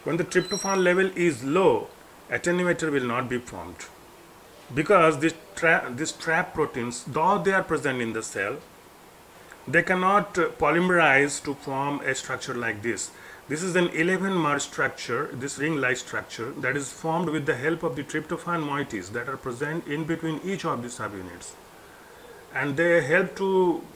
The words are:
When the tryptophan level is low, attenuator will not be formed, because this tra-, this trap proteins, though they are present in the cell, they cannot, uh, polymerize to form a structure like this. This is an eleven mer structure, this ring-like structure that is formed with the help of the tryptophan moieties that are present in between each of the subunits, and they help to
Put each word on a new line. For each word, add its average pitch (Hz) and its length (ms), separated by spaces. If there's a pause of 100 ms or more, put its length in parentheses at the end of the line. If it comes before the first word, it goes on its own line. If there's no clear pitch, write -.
When 147 140
the 175 60
tryptophan 190 600
level 185 320
is 156 280
low, 139 440 (420)
attenuator 170 640
will 139 120
not 120 260
be 123 100
formed, 87 380 (960)
because 160 460
this 160 140 (220)
tra-, 165 340
this 135 220
trap 170 420
proteins, 123 520
though 160 320
they 190 160
are 190 100
present 135 380
in 113 120
the 110 100
cell, 107 340 (1120)
they 160 160
cannot, 185 540
uh, 160 120
polymerize 156 960
to 147 100
form 139 480
a 135 140
structure 131 380
like 113 280
this. 107 300 (360)
This 151 140
is 180 140
an 175 140
eleven 185 440
mer 151 240
structure, 127 760
this 135 260
ring-like 135 380
structure 113 540 (100)
that 127 140
is 139 160
formed 165 380
with 151 160
the 147 100
help 156 280
of 151 120
the 143 80
tryptophan 160 600
moieties 139 480
that 120 180
are 135 80
present 147 480
in 147 200
between 160 380
each 185 220
of 135 160
the 120 60
subunits, 98 640 (1040)
and 135 200
they 170 280
help 185 320
to 185 480 (120)